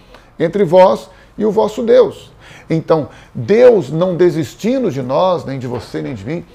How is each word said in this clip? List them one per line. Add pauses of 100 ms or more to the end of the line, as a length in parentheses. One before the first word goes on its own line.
(400)
entre
vós (260)
e
o
vosso
Deus." (380)
Então, (260)
Deus,
não
desistindo
de
nós,
nem
de
você,
nem
de
mim, (100)